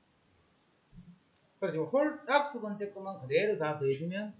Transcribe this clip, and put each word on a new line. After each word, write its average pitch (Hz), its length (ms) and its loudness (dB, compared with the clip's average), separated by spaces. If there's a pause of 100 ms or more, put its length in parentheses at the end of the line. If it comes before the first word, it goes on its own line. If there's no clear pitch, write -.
(1600)
그래서 160 180 -2
요 156 80 0
홀 302 420 2
짝수 262 320 2
번째 202 320 -6
것만 190 300 -8
그대로 170 360 4
다 151 220 0
더해주면 170 600 -2